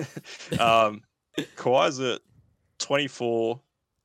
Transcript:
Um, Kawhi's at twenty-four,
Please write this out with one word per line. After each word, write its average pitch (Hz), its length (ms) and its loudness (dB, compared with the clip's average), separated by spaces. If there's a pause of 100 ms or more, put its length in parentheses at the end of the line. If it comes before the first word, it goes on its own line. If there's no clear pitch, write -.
(600)
Um, 113 420 4 (540)
Kawhi's 143 440 2
at 127 220 -2 (560)
twenty-four, 120 840 -2 (460)